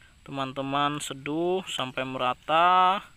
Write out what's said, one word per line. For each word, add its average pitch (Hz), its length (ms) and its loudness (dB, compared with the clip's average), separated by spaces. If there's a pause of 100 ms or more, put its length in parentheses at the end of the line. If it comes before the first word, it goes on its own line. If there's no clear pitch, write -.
(260)
teman-teman 139 720 -2
seduh 160 720 -2
sampai 131 320 -4
merata 165 1040 2 (100)